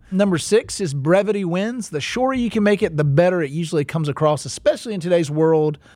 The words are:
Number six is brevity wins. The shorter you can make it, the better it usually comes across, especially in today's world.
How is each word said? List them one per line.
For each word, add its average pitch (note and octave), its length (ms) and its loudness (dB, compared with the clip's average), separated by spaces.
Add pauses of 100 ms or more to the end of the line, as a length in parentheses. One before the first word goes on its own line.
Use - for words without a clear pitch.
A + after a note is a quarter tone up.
(120)
Number F#3+ 260 2
six - 440 0
is D#3 120 -4
brevity G3 520 0
wins. G3+ 440 -4
The D3 120 -6
shorter C4 360 -2
you A#3+ 120 0
can A3 140 -2
make G#3 200 2
it, E3 140 -2
the D3 80 2
better E3+ 360 4
it C#3 100 -4
usually D#3+ 340 -2
comes D#3 240 -4
across, D3 360 0
especially A#3 480 -4
in G3+ 60 -6
today's E3+ 320 0
world. D#3 480 2 (160)